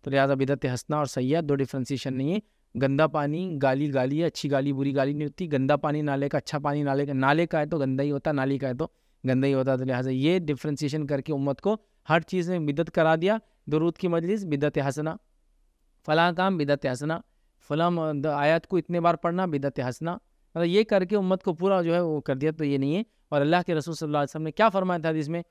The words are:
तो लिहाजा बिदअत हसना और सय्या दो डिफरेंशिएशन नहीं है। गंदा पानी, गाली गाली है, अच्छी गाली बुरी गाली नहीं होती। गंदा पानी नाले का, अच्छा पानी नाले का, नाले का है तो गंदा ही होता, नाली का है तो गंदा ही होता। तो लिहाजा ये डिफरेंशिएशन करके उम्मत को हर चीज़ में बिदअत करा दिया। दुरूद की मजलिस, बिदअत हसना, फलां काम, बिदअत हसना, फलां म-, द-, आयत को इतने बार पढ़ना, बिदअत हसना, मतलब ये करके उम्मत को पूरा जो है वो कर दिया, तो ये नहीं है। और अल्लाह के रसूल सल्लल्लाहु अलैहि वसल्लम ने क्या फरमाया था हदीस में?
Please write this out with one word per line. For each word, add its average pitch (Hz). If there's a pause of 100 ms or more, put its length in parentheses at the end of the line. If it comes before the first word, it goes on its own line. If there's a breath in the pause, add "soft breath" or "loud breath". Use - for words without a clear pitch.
तो 135
लिहाजा 135
बिदअत 135
हसना 131
और 143
सय्या 135
दो 143
डिफरेंशिएशन 135
नहीं 139
है। 214 (340)
गंदा 139
पानी, 156
गाली 135
गाली 135
है, 170
अच्छी 151
गाली 139
बुरी 135
गाली 135
नहीं 151
होती। 151
गंदा 143
पानी 151
नाले 143
का, 156
अच्छा 143
पानी 147
नाले 139
का, 143
नाले 143
का 160
है 151
तो 156
गंदा 135
ही 147
होता, 143
नाली 139
का 131
है 123
तो 151 (340)
गंदा 131
ही 139
होता। 131
तो 131
लिहाजा 127
ये 147
डिफरेंशिएशन 147
करके 143
उम्मत 139
को 214 (300)
हर 165
चीज़ 180
में 170
बिदअत 156
करा 160
दिया। 196 (300)
दुरूद 160
की 185
मजलिस, 175
बिदअत 160
हसना, 151 (880)
फलां 165
काम, 185
बिदअत 143
हसना, 143 (480)
फलां 165
म-, 156
द-, 156
आयत 151
को 190
इतने 170
बार 170
पढ़ना, 180
बिदअत 143
हसना, 135
मतलब -
ये 196
करके 196
उम्मत 185
को 180
पूरा 185
जो 165
है 175
वो 156
कर 165
दिया, 151
तो 160
ये 139
नहीं 139
है। 220 (260)
और 147
अल्लाह 165
के 175
रसूल 156
सल्लल्लाहु 151
अलैहि 139
वसल्लम 156
ने 156
क्या 214
फरमाया 185
था 160
हदीस 156
में? 170